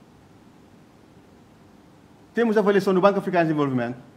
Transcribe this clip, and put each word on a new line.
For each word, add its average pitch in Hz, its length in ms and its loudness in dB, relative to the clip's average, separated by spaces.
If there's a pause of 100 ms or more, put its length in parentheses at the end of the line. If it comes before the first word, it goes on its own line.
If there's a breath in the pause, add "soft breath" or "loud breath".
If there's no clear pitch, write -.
(2250)
Temos 226 220 0
a 220 40 2
avaliação 196 320 2
do 185 80 2
Banco 196 200 2
Africano 180 240 0
de 160 80 0
Desenvolvimento, 127 460 -4 (180)